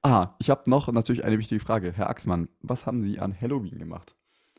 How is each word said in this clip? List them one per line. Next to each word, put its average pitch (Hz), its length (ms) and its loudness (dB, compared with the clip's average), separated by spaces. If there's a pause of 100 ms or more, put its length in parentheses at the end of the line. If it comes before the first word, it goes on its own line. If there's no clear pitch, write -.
Ah, 104 360 4
ich - 120 0
hab - 180 2
noch 135 240 4
natürlich 117 320 0
eine 110 140 4
wichtige 110 220 -2
Frage. 95 320 -2
Herr 95 160 -2
Axmann, 85 400 -2 (140)
was - 240 -6
haben 123 140 -2
Sie 101 180 -2
an 95 220 -4
Halloween 120 380 -4
gemacht? 82 360 -14 (440)